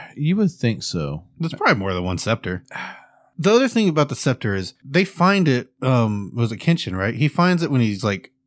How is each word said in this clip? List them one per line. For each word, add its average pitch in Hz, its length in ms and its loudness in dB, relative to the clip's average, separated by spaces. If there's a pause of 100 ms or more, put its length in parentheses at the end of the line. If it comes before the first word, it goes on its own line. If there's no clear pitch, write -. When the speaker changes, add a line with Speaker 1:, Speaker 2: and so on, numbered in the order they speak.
(160)
Speaker 1:
You 160 220 0
would 208 140 2
think - 320 -2
so. 78 400 -6 (160)
Speaker 2:
There's 165 160 -4
probably 220 240 2
more 95 140 -4
than 90 120 -2
one 90 140 -2
scepter. 98 440 -4 (760)
The 175 140 2
other 254 160 6
thing 226 220 2
about 147 200 2
the 127 60 -4
scepter 113 400 0
is 92 200 -6 (100)
they 156 200 2
find 185 420 2
it, 123 240 0 (100)
um, 110 540 0
was 117 160 0
it 110 80 -10
Kenshin, 160 360 0
right? 101 200 -2
He 143 120 0
finds 175 360 2
it 151 80 -2
when 131 100 2
he's, 104 220 0
like, 98 280 -2 (160)